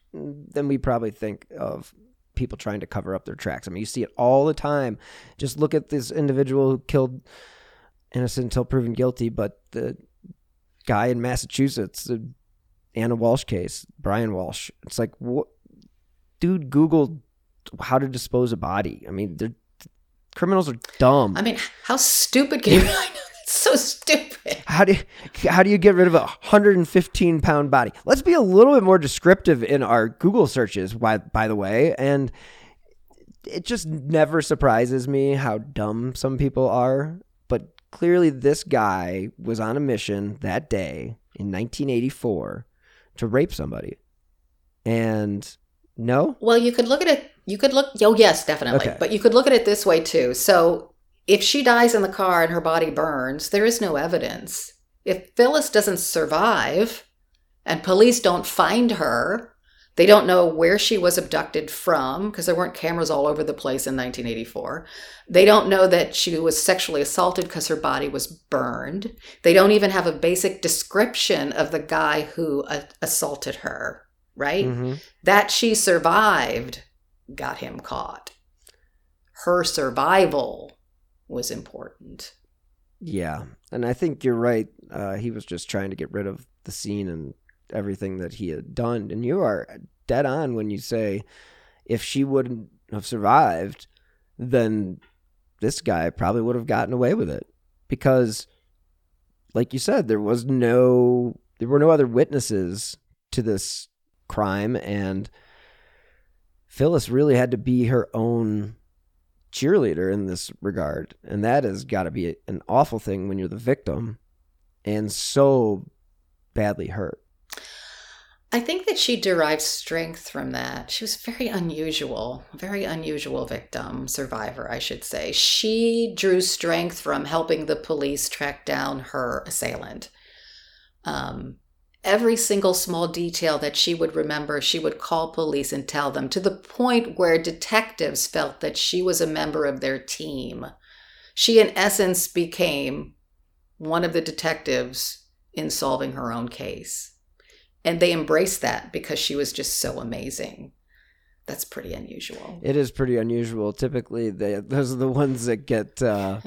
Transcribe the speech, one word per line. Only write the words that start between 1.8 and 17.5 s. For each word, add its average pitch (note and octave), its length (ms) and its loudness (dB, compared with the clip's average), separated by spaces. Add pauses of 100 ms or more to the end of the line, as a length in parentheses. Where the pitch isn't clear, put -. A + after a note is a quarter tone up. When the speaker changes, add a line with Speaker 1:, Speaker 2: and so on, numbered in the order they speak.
Speaker 1:
people A#2+ 240 -6
trying G#2 220 -6
to D#2+ 60 -12
cover F#2+ 280 -6
up - 100 -10
their - 100 -12
tracks. C2+ 320 -8
I F2+ 40 -12
mean, F#2 100 -10
you G#2+ 60 -8
see B2 160 -6
it - 120 -8
all C3 300 4
the D#3 80 0
time. C#3+ 460 -4 (400)
Just C#3 180 -8
look D3+ 160 0
at D3+ 160 -2
this B2+ 220 -4
individual C3+ 580 2
who C3 180 0
killed, C3 320 0 (920)
innocent B2 300 -2
until B2 200 -2
proven A#2+ 300 -2
guilty, B2 360 -2
but G#2 300 -6 (120)
the B2 260 -8 (880)
guy A2+ 220 2
in B2 120 0
Massachusetts, B2 840 -4
the A#2 200 -6 (720)
Anna A#2 200 0
Walsh A#2 300 2
case, - 420 -6 (100)
Brian G#2+ 380 -2
Walsh. - 340 -8 (160)
It's - 140 -8
like, A2+ 180 -4
what? B2 300 -4 (920)
Dude E3+ 300 -2
Googled D3+ 520 4 (580)